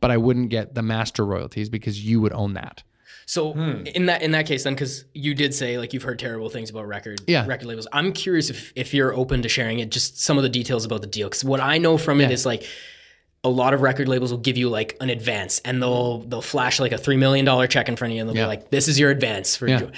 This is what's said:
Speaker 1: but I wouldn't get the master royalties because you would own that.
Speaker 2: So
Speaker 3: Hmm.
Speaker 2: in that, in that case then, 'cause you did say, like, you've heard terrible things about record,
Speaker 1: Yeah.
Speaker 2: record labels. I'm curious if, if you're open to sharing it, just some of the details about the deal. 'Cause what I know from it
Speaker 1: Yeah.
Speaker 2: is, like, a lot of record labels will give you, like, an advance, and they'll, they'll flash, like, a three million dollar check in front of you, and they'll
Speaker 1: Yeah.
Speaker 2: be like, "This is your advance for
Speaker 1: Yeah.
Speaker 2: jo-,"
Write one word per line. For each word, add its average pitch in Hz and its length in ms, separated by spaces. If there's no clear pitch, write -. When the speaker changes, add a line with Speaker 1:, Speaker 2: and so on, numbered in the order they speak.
Speaker 1:
but 123 80
I 120 80
wouldn't 120 320
get 110 240
the 117 80
master 110 420
royalties 101 460
because 107 340
you 113 180
would 107 120
own 101 220
that. - 260
Speaker 2:
So 156 260
Speaker 3:
Hmm. 151 400
Speaker 2:
in 180 140
that, 170 160
in 160 80
that 156 160
case 135 160
then, 135 120
'cause 131 380
you 147 220
did 139 180
say, 123 240
like, 117 160
you've 127 100
heard 123 140
terrible 113 320
things 113 220
about 107 160
record, 104 400
Speaker 1:
Yeah. 147 180
Speaker 2:
record 120 220
labels. 110 260
I'm 160 200
curious 170 360
if, - 260
if 127 200
you're 131 180
open 127 300
to 113 60
sharing 113 280
it, 113 140
just - 280
some 147 180
of 139 60
the 131 60
details 120 360
about 110 160
the 101 60
deal. 101 220
'Cause - 160
what 135 160
I 143 160
know 165 220
from 147 200
it 143 60
Speaker 1:
Yeah. 127 60
Speaker 2:
is, 123 160
like, 113 160
a 127 60
lot 127 240
of 135 80
record 135 280
labels 127 220
will 123 80
give 120 180
you, 123 100
like, 110 320
an 131 100
advance, 110 540
and 127 180
they'll, 123 360
they'll 117 140
flash, 127 380
like, 123 120
a - 60
three 139 180
million 135 300
dollar 127 220
check 127 200
in 120 80
front 117 160
of 113 40
you, 113 60
and 110 80
they'll 110 60
Speaker 1:
Yeah. 110 80
Speaker 2:
be 110 40
like, 107 240
"This 135 160
is 143 120
your 143 120
advance 117 440
for 123 140
Speaker 1:
Yeah. 131 100
Speaker 2:
jo-," 92 180